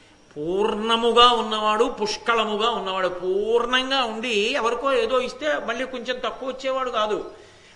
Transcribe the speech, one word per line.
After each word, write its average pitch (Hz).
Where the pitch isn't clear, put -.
పూర్ణముగా 214
ఉన్నవాడు, 214
పుష్కళముగా 220
ఉన్నవాడు, 190
పూర్ణంగా 233
ఉండి 226
ఎవరికో 240
ఏదో 247
ఇస్తే 285
మళ్ళీ 240
కొంచెం 247
తక్కువ 233
వచ్చేవాడు 262
కాదు. 214